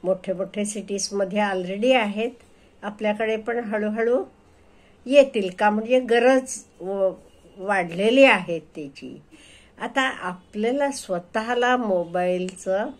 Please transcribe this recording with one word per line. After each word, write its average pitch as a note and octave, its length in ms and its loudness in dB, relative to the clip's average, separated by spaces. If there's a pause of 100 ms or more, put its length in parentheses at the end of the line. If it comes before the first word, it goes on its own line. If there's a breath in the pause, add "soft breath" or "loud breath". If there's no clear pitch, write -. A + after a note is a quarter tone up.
मोठे F#3 280 -2
मोठे F#3 320 -4
सिटीजमध्ये G3 720 -4
already G3+ 580 0
आहेत, A3 340 -2 (520 soft breath)
आपल्याकडे G#3+ 540 -4
पण A#3 280 -6
हळूहळू G#3+ 600 -2 (840 soft breath)
येतील B3+ 440 4
का, G#3 200 2
म्हणजे A3+ 300 2
गरज B3+ 640 2 (160)
व-, F#3+ 300 0 (460)
वाढलेली G3 680 4
आहे F3+ 340 4
त्याची. C#3 640 -16 (580 loud breath)
आता B3 220 -2
आपल्याला A#3 880 -4
स्वतःला A#3+ 840 -2
मोबाईलचं F3+ 1120 -2 (140)